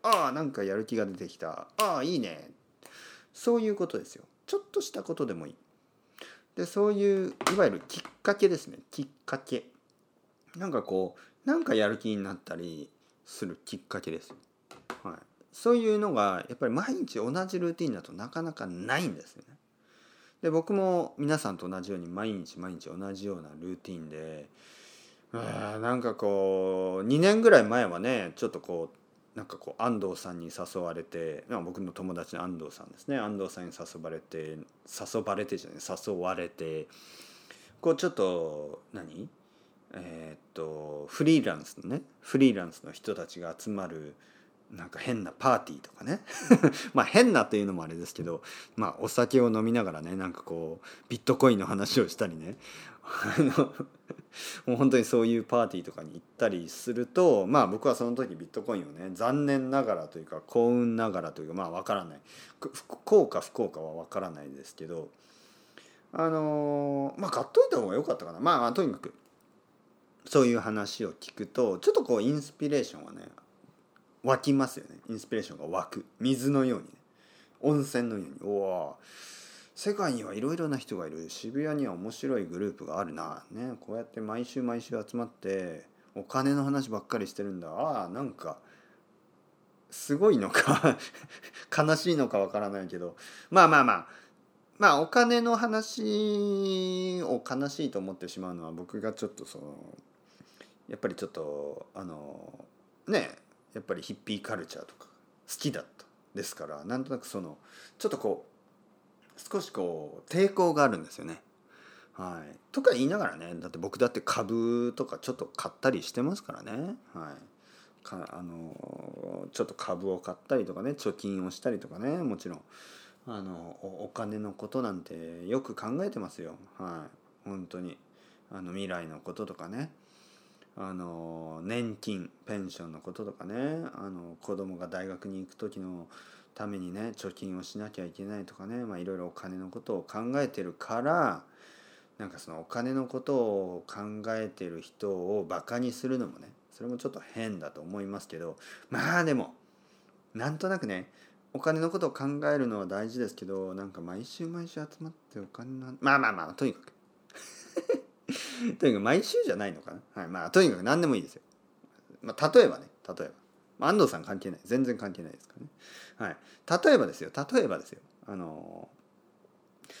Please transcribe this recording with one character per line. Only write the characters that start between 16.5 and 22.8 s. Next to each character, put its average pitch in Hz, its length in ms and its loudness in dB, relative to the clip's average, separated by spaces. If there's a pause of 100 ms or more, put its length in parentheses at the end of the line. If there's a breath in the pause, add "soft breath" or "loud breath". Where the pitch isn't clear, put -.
っ - 40 -12
ぱ 127 100 2
り 113 40 2
毎 190 220 0
日 - 220 -4
同 113 140 0 (160)
じ 185 140 -4
ル 170 120 2
ー - 20 -10
テ 170 100 -4
ィ 147 60 0
ン - 20 0
だ 92 80 -6
と - 140 -16
な 107 160 -10
か 165 120 -6
な 160 120 -6
か 110 120 -8
な 95 320 -2
い 175 80 0
ん 104 80 -2
で - 120 -14
す - 80 -20
よ - 120 -20
ね。 - 120 -20 (840 soft breath)
で、 165 100 2
僕 160 220 2
も 185 460 2
皆 147 200 2
さ 110 120 -2
ん 90 80 -6
と 90 100 -8
同 92 140 -6
じ 90 80 -8
よ 95 80 -4
う - 20 -6
に、 85 80 -10
毎 104 240 -2
日 90 260 -8
毎 90 140 -8
日 82 160 -12